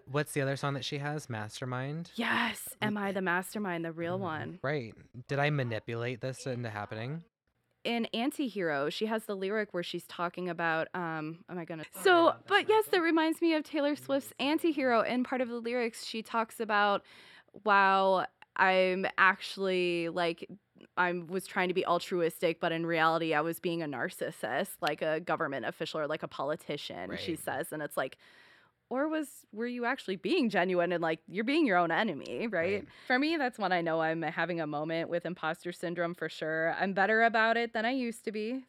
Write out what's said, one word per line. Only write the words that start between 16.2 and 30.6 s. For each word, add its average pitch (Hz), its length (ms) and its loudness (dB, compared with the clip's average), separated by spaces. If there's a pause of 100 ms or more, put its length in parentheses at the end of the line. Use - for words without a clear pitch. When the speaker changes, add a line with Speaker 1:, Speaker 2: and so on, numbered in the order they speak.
Speaker 1:
talks 226 380 -4
about, 208 460 2 (580)
"Wow, 190 640 6 (300)
I'm 185 500 4 (120)
actually, 185 880 2
like, 170 420 -2 (460)
I 180 160 2 (160)
was 185 180 -6
trying 185 220 0
to 180 60 0
be 185 120 2
altruistic, 170 720 0
but 170 140 0
in 165 140 -2
reality, 165 480 4
I 147 80 4
was 165 180 -2
being 170 240 -2
a - 20 -6
narcissist, 143 840 -4 (100)
like 156 200 -2
a 160 200 0
government 147 440 -2
official 160 360 -4
or, 147 80 -2
like, 156 160 -4
a 156 40 -8
politician," 147 880 -6
she 170 160 -4
Speaker 2:
Right. 151 100 -10
Speaker 1:
says. 143 280 -6
And 156 120 -8
it's - 120 -8
like, 135 220 -4 (680)
or 269 200 -2
was, 311 440 -6
were 220 140 -4
you 247 180 -6
actually 233 300 -2
being 277 340 2
genuine 180 440 4